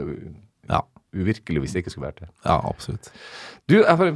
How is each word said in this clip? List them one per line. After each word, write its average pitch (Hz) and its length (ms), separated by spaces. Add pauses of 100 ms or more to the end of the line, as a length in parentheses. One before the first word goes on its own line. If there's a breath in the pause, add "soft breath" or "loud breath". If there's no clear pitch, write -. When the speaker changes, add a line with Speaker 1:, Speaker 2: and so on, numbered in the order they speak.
Speaker 1:
u-, - 300 (340)
Speaker 2:
Ja. - 120 (340)
Speaker 1:
uvirkelig 92 480
hvis 80 100
det 92 120
ikke - 100
skulle 67 160
vært - 100
det. 85 80 (160)
Speaker 2:
Ja, - 140 (100)
absolutt. - 420 (580 loud breath)
Speaker 1:
Du, 175 120
jeg, 170 180
får, 180 180